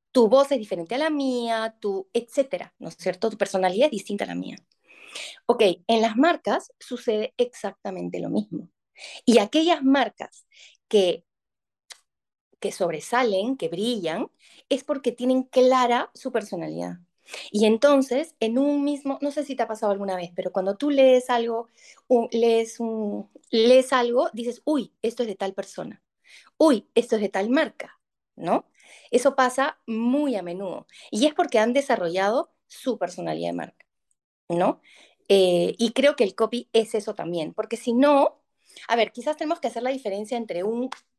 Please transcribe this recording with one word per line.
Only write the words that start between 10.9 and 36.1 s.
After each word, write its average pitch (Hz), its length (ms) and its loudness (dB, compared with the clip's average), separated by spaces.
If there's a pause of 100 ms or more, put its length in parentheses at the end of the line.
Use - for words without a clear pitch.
que 202 100 -4
sobresalen, 202 840 -2
que 254 100 -6
brillan, 190 640 -4 (380)
es - 160 -2
porque 269 260 -2
tienen 254 320 0
clara 254 720 2
su - 180 -10
personalidad. 175 680 -8 (520)
Y 214 140 2
entonces, 269 720 2
en 226 180 -2
un 285 280 0
mismo, 277 360 -4
no 285 100 -4
sé 294 120 -6
si 269 140 -10
te 240 60 -2
ha 220 40 -4
pasado 220 240 -2
alguna 196 240 -4
vez, 180 180 -8
pero 185 200 -6
cuando 196 240 -2
tú 294 140 -2
lees 254 380 6
algo, 233 380 -2 (400)
un, 233 240 2
lees 226 480 0
un, 214 500 -6 (200)
lees 254 420 6
algo, 247 400 2
dices, 233 320 -8
"Uy, 277 380 -2
esto 233 220 -4
es 233 40 -4
de 202 80 -8
tal 196 180 -6
persona. - 480 -12 (560)
Uy, 294 380 4
esto 233 220 2
es 208 40 0
de 208 60 -2
tal 202 220 -2
marca", 269 500 -2 (380)
¿no? 180 320 -2 (420)
Eso 262 240 2
pasa 262 500 0
muy 247 500 -2
a 185 80 -6
menudo. 175 440 -10 (240)
Y 220 140 0
es 302 80 2
porque 339 260 0
han 233 140 2
desarrollado 208 800 -2 (140)
su - 300 -6
personalidad 170 520 -6
de - 40 -6
marca, - 320 -12 (640)
¿no? 180 320 0 (460)
Eh, 180 500 4
y 233 140 0
creo 285 240 2